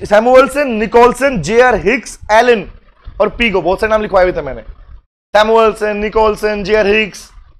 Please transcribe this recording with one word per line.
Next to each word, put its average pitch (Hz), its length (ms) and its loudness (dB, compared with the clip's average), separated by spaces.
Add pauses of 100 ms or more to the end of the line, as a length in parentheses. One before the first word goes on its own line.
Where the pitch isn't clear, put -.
Samuelson, 262 680 2
Nicholson, 240 680 0
जेआर 233 340 2
Hicks, 202 440 -4 (120)
Allen 226 380 2 (520)
और 208 80 0
Pigo, 208 320 -4
बहुत - 180 -2
सारे 220 120 -4
नाम 220 100 0
लिखवाए 190 220 0
हुए 180 100 0
थे 170 80 -8
मैंने। 127 200 -10 (720)
सैमुअलसन, 214 640 0
निकोलसन, 214 680 -2
जेआर 208 240 0
Hicks, 214 420 -2 (300)